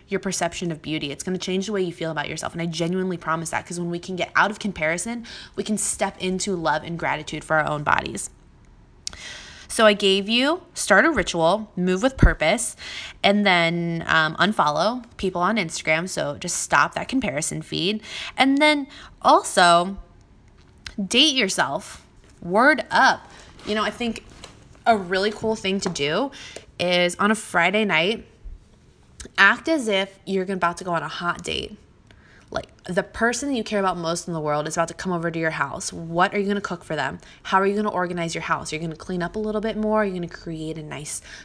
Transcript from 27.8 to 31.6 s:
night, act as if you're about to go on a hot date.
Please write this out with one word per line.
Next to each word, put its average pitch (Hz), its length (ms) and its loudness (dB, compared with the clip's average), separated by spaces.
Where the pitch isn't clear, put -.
night, 185 400 0
act 220 320 4
as 277 180 2
if 196 380 -2
you're 190 260 0
about 175 240 0
to 185 80 -12
go 180 80 -4
on 165 100 0
a 151 60 -6
hot 175 340 -6
date. - 360 -6